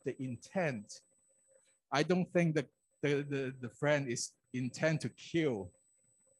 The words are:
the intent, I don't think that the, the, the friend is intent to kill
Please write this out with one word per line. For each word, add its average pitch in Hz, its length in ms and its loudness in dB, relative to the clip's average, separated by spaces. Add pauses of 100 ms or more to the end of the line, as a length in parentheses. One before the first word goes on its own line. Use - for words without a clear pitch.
the 131 160 -4
intent, 131 800 -4 (880)
I 143 120 4
don't 180 280 2
think 170 240 4
that 147 120 0 (340)
the, 143 280 2
the, 135 320 -2
the 123 80 -8
friend 143 400 2
is 117 220 -4 (220)
intent 143 480 0
to 123 80 -4
kill 127 640 -2 (680)